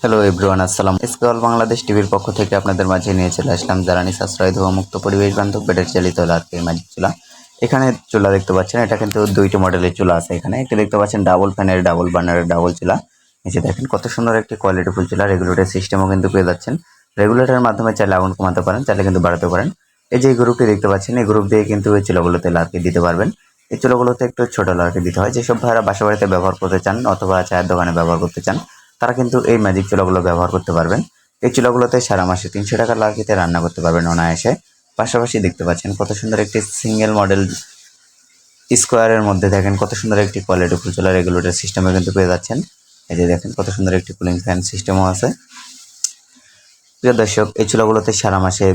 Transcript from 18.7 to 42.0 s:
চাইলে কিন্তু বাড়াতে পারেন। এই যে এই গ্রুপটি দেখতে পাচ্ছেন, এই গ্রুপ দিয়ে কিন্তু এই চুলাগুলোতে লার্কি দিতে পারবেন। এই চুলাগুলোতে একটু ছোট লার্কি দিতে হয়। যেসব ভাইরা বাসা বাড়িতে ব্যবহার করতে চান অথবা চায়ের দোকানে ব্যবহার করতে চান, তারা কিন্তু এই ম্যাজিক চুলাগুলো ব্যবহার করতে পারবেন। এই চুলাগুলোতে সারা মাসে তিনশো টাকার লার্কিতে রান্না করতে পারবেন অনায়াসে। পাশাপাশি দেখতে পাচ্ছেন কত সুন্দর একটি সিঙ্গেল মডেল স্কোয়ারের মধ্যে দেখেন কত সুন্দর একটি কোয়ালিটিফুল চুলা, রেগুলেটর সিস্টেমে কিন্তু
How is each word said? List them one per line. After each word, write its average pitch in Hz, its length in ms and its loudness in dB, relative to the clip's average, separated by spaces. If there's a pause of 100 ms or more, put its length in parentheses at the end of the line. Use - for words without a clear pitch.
চাইলে 101 200 0
কিন্তু 92 200 2
বাড়াতে 87 260 0
পারেন। 101 160 0 (440)
এই 127 100 2
যে 135 100 4
এই 120 80 2
গ্রুপটি 120 320 2
দেখতে 101 200 0
পাচ্ছেন, 98 280 -2
এই 110 100 0
গ্রুপ 107 220 2
দিয়ে 110 180 4
কিন্তু 104 180 0 (100)
এই 98 80 0
চুলাগুলোতে 87 500 0
লার্কি 85 300 -2
দিতে 87 200 0
পারবেন। 87 220 0 (420)
এই 113 120 -6
চুলাগুলোতে 123 460 2
একটু 123 140 -4 (120)
ছোট 95 140 0 (120)
লার্কি 87 260 0
দিতে 87 140 -4
হয়। 101 160 0
যেসব 120 260 -2
ভাইরা 113 260 2
বাসা 101 180 -2
বাড়িতে 104 260 0
ব্যবহার 92 280 0
করতে 92 240 0
চান 98 120 0 (180)
অথবা 95 220 0 (120)
চায়ের 90 220 0
দোকানে 87 280 0
ব্যবহার 82 260 0
করতে - 220 -6
চান, 95 120 -2 (420)
তারা 117 200 0
কিন্তু 123 160 0 (160)
এই 117 120 4
ম্যাজিক 95 260 2
চুলাগুলো 92 280 2 (100)
ব্যবহার 87 260 0
করতে 90 220 -2
পারবেন। 85 240 0 (420)
এই 120 120 2
চুলাগুলোতে 123 420 2 (120)
সারা 92 220 2
মাসে 92 240 -4
তিনশো 101 260 -4
টাকার 113 220 0
লার্কিতে 107 380 -2
রান্না 85 240 0
করতে 85 200 -4
পারবেন 85 280 2
অনায়াসে। 85 380 0 (480)
পাশাপাশি 120 380 -2 (100)
দেখতে 87 220 -4
পাচ্ছেন 87 220 -4 (100)
কত 101 100 -2 (100)
সুন্দর 110 240 -2
একটি 104 140 -4 (220)
সিঙ্গেল 110 380 0
মডেল 98 240 2 (1300)
স্কোয়ারের 113 580 2
মধ্যে 98 260 2
দেখেন 98 280 2
কত 101 180 -4
সুন্দর 104 260 0
একটি 98 200 -8
কোয়ালিটিফুল 90 500 0
চুলা, 95 200 0
রেগুলেটর 90 440 0
সিস্টেমে 92 360 -2
কিন্তু 92 200 0